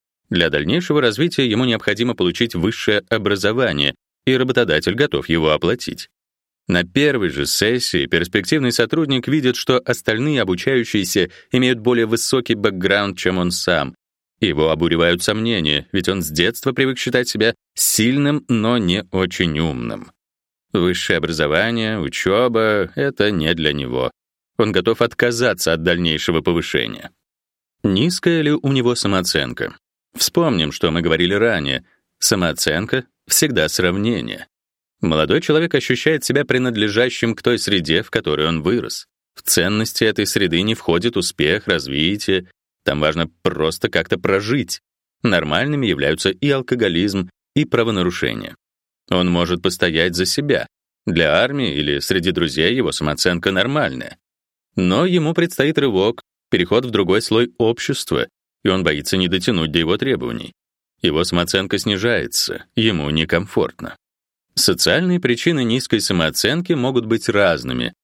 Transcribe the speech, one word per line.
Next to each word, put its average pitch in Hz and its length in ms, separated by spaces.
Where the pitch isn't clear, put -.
Для 85 180
дальнейшего 127 540
развития 131 440
ему 117 200
необходимо 113 480
получить 90 400
высшее 104 460
образование, 101 840
и 131 100
работодатель 117 600
готов 117 340
его 80 220
оплатить. 82 580
На 87 180
первой 127 440
же 71 160
сессии 101 640
перспективный 104 640
сотрудник 135 560
видит, 131 280
что 127 280
остальные 127 560
обучающиеся 98 880
имеют 127 280
более 117 260
высокий 117 480
бэкграунд, 98 640
чем 92 180
он 90 140
сам. 80 440
Его 80 300
обуревают 85 520
сомнения, 101 680
ведь 95 160
он 98 140
с 76 80
детства 90 420
привык 131 260
считать 123 300
себя 110 260
сильным, 143 760
но 117 300
не 98 320
очень 90 480
умным. 58 520
Высшее 90 440
образование, 87 800
учеба — 107 960
это 131 340
не 85 240
для 78 180
него. 64 380
Он 107 140
готов 95 300
отказаться 117 720
от 82 100
дальнейшего 85 580
повышения. 76 680
Низкая 165 600
ли 147 100
у 143 200
него 123 220
самооценка? 90 800
Вспомним, 101 560
что - 180
мы 85 120
говорили 85 320
ранее. 85 500
Самооценка — 92 880
всегда 120 420
сравнение. 90 800
Молодой 80 400
человек 160 340
ощущает 143 500
себя 139 200
принадлежащим 117 920
к - 80
той 120 160
среде, 87 440
в - 80
которой 76 360
он 80 160
вырос. 104 440
В - 80
ценности 107 640
этой 107 220
среды 90 360
не 110 120
входит 90 420
успех, 87 500
развитие. 90 800
Там 73 160
важно 78 280
просто 80 480
как-то 87 280
прожить. 104 600
Нормальными 110 640
являются 78 440
и 143 180
алкоголизм, 101 800
и 147 100
правонарушения. 92 920
Он 90 200
может 87 320
постоять 87 520
за 90 120
себя. 139 400
Для 80 280
армии 120 400
или 71 240
среди 90 320
друзей 82 440
его 104 180
самооценка 85 580
нормальная. 98 640
Но 95 280
ему 170 300
предстоит 160 440
рывок, 113 440
переход 95 340
в 123 60
другой 98 300
слой 120 380
общества, 113 720
и 107 40
он 95 140
боится 76 340
не 92 120
дотянуть 90 440
до 78 60
его 85 180
требований. 64 560
Его 80 220
самооценка 95 540
снижается, 98 840
ему 95 360
некомфортно. 82 880
Социальные 160 640
причины 131 440
низкой 117 360
самооценки 104 720
могут 123 340
быть 110 220
разными. 65 640